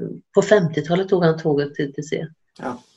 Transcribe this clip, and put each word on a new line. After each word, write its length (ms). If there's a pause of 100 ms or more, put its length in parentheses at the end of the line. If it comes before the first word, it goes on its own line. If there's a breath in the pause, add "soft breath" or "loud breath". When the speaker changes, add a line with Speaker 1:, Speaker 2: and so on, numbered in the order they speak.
(340)
Speaker 1:
på 80
femtiotalet 640
tog 160
han 140
tåget 360
till 200
T 80
C. 240 (320)
Speaker 2:
Ja. 240 (140)